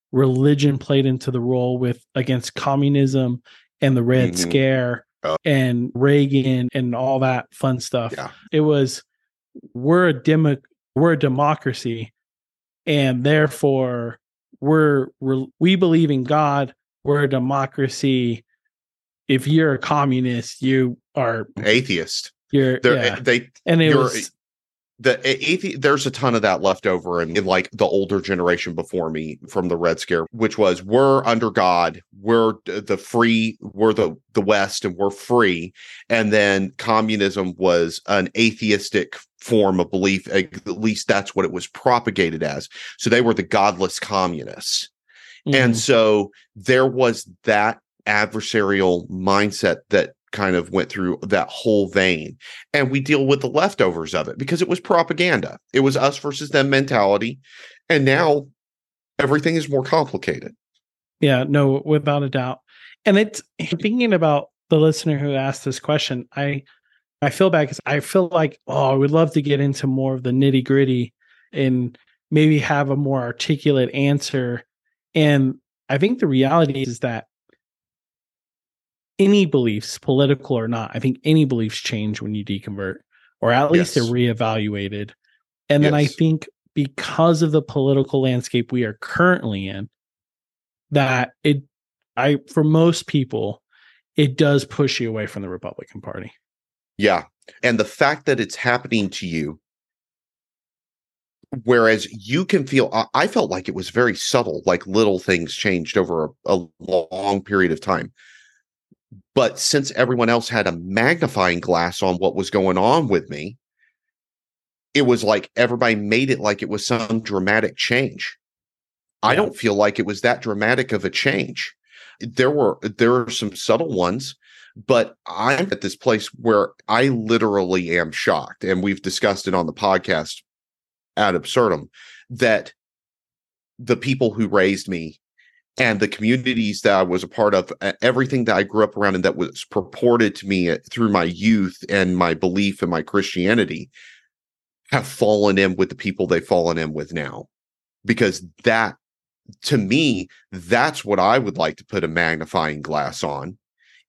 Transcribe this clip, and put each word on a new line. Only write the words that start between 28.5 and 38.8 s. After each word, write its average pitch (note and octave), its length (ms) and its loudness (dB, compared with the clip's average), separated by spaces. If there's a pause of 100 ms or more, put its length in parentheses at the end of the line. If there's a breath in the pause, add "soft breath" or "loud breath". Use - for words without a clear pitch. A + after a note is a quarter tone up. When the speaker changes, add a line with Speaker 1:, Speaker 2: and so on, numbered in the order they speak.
Speaker 2:
before E2 340 -6
me D#2 380 -8
from F2+ 220 -4
the E2+ 80 -2
Red E2 200 0
Scare, E2 340 -4
which A2+ 260 -4
was, F#2 260 2
"We're C3+ 420 2
under A2+ 260 0
God, F2 500 2 (180)
we're A2 360 2 (100)
d-, F#2 160 -6
the G2 160 -4
free, A2+ 640 0
we're G#2 320 0
the, F2 240 0 (160)
the A2 80 0
West, G2 420 0
and F2+ 140 -6
we're G2 120 0
free." G2 600 0 (380 loud breath)
And A2 240 0
then G2 460 2
communism G2+ 760 0
was F2 520 0
an F#2+ 300 0
atheistic G#2+ 800 0 (240)